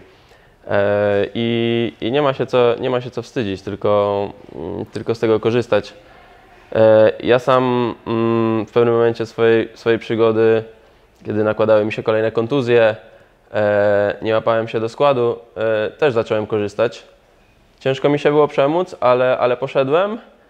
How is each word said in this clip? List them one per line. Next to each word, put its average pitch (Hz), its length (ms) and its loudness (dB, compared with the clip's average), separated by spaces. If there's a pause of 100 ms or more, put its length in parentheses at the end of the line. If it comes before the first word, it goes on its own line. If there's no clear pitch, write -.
(680)
E, 101 680 0
i, 117 680 -2
i 110 100 -4
nie 143 100 0
ma 135 120 0
się 127 120 -6
co, 120 340 2
nie 127 100 -4
ma 123 120 -2
się 127 100 -12
co 117 100 -10
wstydzić, 101 400 -6
tylko, 101 720 -2 (240)
mm, 90 300 -10
tylko 110 300 -6
z - 40 -14
tego 110 200 2
korzystać. 110 540 -2 (840)
E, 110 360 6 (120)
ja 120 160 4
sam, 127 560 0 (120)
mm, 113 580 0
w - 60 -18
pewnym 117 220 2
momencie 117 320 0
swojej, 113 500 2
swojej 117 240 -2
przygody, 113 640 2 (600)
kiedy 107 180 -2
nakładały 107 420 2
mi 107 60 -4
się 113 120 -8
kolejne 110 280 0
kontuzje, 117 640 2 (580)
e, 104 680 2
nie 110 120 -2
łapałem 113 340 0
się 117 120 -6
do 113 100 -4
składu, 123 500 0 (180)
e, 107 320 -2
też - 240 0
zacząłem 110 340 -2
korzystać. 107 560 -4 (760)
Ciężko 135 300 0
mi 147 100 0
się 147 100 0
było 147 180 4
przemóc, 156 520 -2
ale, 127 380 2
ale 123 200 0
poszedłem. 151 600 -2 (320)